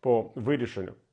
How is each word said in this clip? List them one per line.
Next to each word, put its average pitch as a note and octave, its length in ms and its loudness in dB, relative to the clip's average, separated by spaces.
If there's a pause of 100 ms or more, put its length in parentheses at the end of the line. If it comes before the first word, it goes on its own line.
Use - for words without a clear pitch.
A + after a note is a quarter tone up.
по A2+ 340 2
вирішенню A2+ 580 -2 (200)